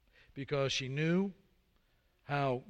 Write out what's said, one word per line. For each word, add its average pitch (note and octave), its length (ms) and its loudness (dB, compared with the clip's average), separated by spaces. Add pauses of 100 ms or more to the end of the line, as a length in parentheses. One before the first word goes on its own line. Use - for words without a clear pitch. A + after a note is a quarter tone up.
(340)
because C3+ 380 -2
she C3 160 -4
knew E3 440 2 (920)
how C#3 460 0